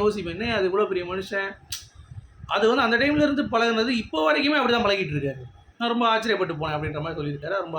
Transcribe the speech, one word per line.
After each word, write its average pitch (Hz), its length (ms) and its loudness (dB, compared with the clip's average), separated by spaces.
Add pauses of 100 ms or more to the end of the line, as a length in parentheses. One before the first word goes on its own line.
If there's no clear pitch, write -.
யோசிப்பேன், 196 360 0
என்ன 226 200 -2
அது 190 140 2
இவ்வளவு 196 220 0
பெரிய 180 180 -2
மனுஷன், 196 400 -4 (1040)
அது 202 160 2
வந்து 262 160 4
அந்த 226 160 2
டைம்ல 294 240 4
இருந்து 285 260 0
பழகுனது 233 400 2 (100)
இப்போ - 240 -6
வரைக்குமே 302 320 4
அப்படிதான் 233 280 2
பழகிட்டு 190 300 0
இருக்காரு. 135 280 -4 (320)
நான் 233 180 -2
ரொம்ப 240 160 2
ஆச்சரியப்பட்டு 202 480 0
போனேன் 151 180 -2
அப்படின்ற 151 280 -4
மாதிரி 160 160 -6
சொல்லியிருக்காரு. 147 440 -4
ரொம்ப 165 140 -6